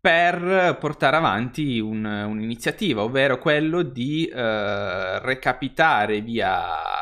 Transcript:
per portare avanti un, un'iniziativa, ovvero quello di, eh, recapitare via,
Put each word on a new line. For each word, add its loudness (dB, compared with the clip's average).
per 4
portare 0
avanti 0
un, -4
un'iniziativa, -2
ovvero 2
quello 2
di, -4
eh, -2
recapitare 0
via, -2